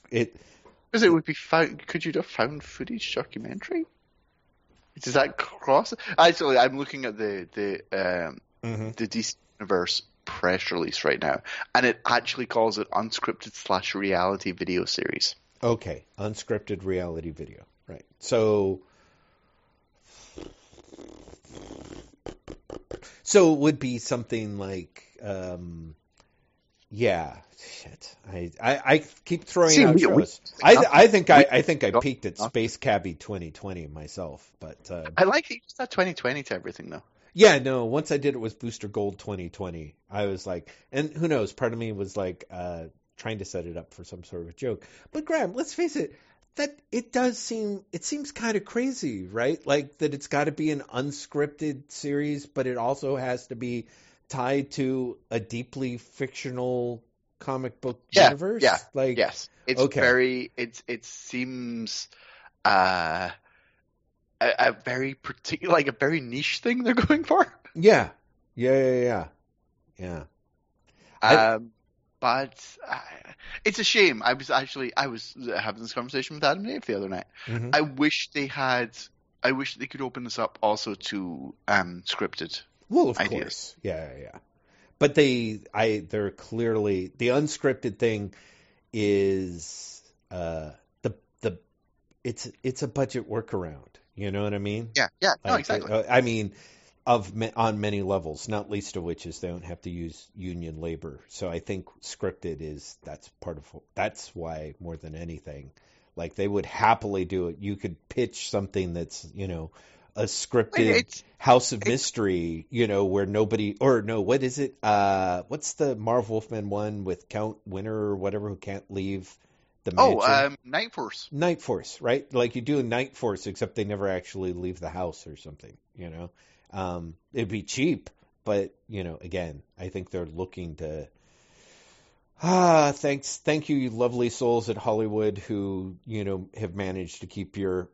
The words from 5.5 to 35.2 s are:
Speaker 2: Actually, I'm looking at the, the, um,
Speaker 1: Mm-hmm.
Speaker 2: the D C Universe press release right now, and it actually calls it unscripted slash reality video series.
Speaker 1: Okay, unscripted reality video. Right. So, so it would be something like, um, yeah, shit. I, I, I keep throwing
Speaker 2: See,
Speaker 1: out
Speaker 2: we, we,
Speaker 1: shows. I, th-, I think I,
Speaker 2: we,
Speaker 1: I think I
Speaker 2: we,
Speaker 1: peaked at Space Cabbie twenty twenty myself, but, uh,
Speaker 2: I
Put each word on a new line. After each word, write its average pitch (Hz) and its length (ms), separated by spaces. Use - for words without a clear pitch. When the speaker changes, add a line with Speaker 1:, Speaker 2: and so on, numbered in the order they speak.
Speaker 2:
Actually, 160 400
I'm 131 200
looking 139 280
at 107 120
the, 101 360
the, 101 280
um, 71 100
Speaker 1:
Mm-hmm. 113 320
Speaker 2:
the 113 120
D 113 160
C - 120
Universe 92 440
press - 480
release 85 320
right 71 160
now, 73 220
and 123 100
it 123 220
actually 120 400
calls 113 320
it 104 140
unscripted - 640
slash - 400
reality 98 560
video 90 340
series. - 480
Speaker 1:
Okay, 110 420
unscripted 104 640
reality 87 460
video. - 340
Right. - 180
So, 104 640
so 180 300
it 143 60
would 147 200
be 123 180
something 113 600
like, 95 460
um, 87 760
yeah, 95 480
shit. - 580
I, 87 200
I, 131 200
I 151 100
keep 170 200
throwing 170 260
Speaker 2:
See, 220 140
Speaker 1:
out 160 100
Speaker 2:
we, 165 120
we, - 160
Speaker 1:
shows. - 180
I, 180 140
th-, - 160
I 180 160
think 202 220
I, 156 100
Speaker 2:
we, 139 120
Speaker 1:
I 127 100
think 156 220
I 101 80
Speaker 2:
we, 117 100
Speaker 1:
peaked 131 240
at 92 120
Space 110 400
Cabbie 95 380
twenty 87 360
twenty 90 360
myself, 76 600
but, - 320
uh, 82 260
Speaker 2:
I 185 60